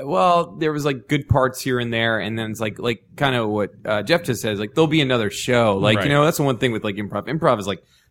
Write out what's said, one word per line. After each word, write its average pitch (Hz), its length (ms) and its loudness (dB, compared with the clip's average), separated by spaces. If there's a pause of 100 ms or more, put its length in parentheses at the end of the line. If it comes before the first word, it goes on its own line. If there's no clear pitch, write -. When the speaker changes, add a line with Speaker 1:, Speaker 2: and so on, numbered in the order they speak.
Speaker 1:
Well, 175 560 2
there 156 140 -2
was, 147 120 -4
like, 135 240 -4
good 147 180 -2
parts 131 360 2
here 127 180 0
and 120 100 -4
there," 113 300 0
and 110 180 -4
then 110 120 -6
it's 107 100 -10
like, 107 180 -4
like, 117 240 -4 (140)
kinda 127 320 0
what, 104 220 -2 (160)
uh, 107 160 0
Jeff 165 220 0
just 117 180 -4
says, 107 180 -2
like, 107 140 -8
there'll 160 140 4
be 156 120 2
another 123 300 0
show. 117 480 2
Like, 107 180 4
Speaker 2:
Right. 98 120 0
Speaker 1:
you 143 40 2
know, 143 100 4
that's 165 140 2
the 156 60 -2
one 131 160 0
thing 127 140 0
with, 107 120 -4
like, 101 120 -4
improv. 104 320 -6
Improv 147 300 2
is 95 80 -6
like 98 140 -4 (300)